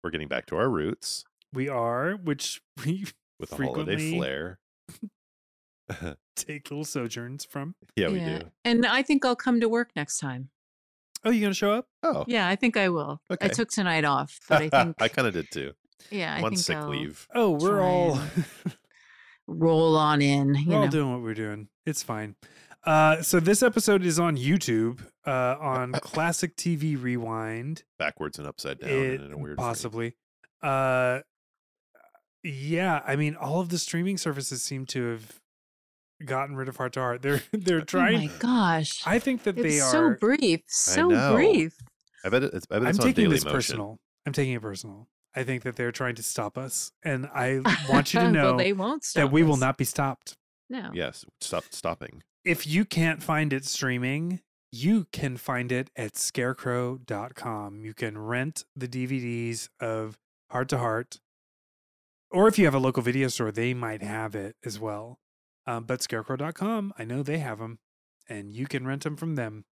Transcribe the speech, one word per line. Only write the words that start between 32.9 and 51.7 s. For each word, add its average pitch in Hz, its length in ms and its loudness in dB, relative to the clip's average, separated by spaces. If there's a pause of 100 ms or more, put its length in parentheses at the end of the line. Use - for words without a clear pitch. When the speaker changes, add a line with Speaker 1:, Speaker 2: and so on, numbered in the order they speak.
Speaker 2:
I 135 100 0
mean, 151 200 0
all 160 240 -2
of 180 100 -2
the 175 100 -2
streaming 180 380 -2
services 139 440 -4
seem 135 260 -6
to 123 240 -2
have 110 280 -12 (840)
gotten 139 300 -4
rid 131 140 -4
of 127 80 -12
Heart 127 160 -2
to 135 80 -2
Heart. 123 200 -2
They're, 139 260 2
<laughs> - 40 -8
they're 180 280 2
Speaker 1:
Oh 151 40 -2
Speaker 2:
trying. 185 320 4 (140)
Speaker 3:
Oh 151 40 -10
my - 60 -16
gosh. 185 640 2
Speaker 2:
I 208 140 2
think 254 240 -2
that 190 140 -2
Speaker 3:
It - 60 0
Speaker 2:
they 160 120 2
Speaker 3:
was 139 160 4
so 302 100 4
Speaker 2:
are 311 160 4
Speaker 3:
brief, 220 440 4
Speaker 1:
I - 80 -20
Speaker 3:
so - 400 2
Speaker 1:
know. 139 240 6
Speaker 3:
brief. 240 440 4 (460)
Speaker 1:
I 95 60 -2
bet 127 140 4
it, 139 100 -2
it's, - 180 -8
I - 40 -2
bet 107 80 2
Speaker 2:
I'm 127 60 2
Speaker 1:
it's 190 100 2
on 240 60 6
Speaker 2:
taking 247 240 6
this 147 140 4
Speaker 1:
Dailymotion. 147 80 -2
Speaker 2:
personal. 113 480 -2 (260)
I'm 143 80 -6
taking 135 200 0
it 117 80 -4
personal. 104 460 -10 (280)
I 135 80 -4
think 127 200 -4
that 123 120 -6
they're 120 160 -2
trying 123 240 -4
to 110 80 -12
stop - 340 -6
us, 131 340 -8 (120)
and 135 240 -2
I 131 320 0 (160)
Speaker 3:
<laughs> 147 140 -6
Speaker 2:
want 143 240 4
you 180 80 4
to 175 40 6
Speaker 3:
Well, 175 80 6
Speaker 2:
know 135 240 6
Speaker 3:
they 185 160 2
won't 220 300 -2
Speaker 2:
that - 40 -8
Speaker 3:
stop 143 240 2
Speaker 2:
we 156 120 8
will 156 100 6
Speaker 3:
us. 135 60 2
Speaker 2:
not 131 180 2
be 135 80 -2
stopped. - 500 -4 (340)
Speaker 3:
No. 254 240 -10
Speaker 1:
Yes, 80 320 -6 (160)
stop - 300 -4